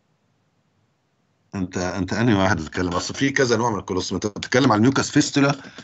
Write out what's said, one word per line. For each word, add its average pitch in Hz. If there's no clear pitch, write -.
أنت، 92
أنت 90
أنهي 135
واحد 95
بتتكلم؟ 85
أصل -
في 139
كذا 131
نوع 117
من 95
الكولوستومي، 92
أنت 104
بتتكلم -
عن 104
الميوكس 131
فيستولا 143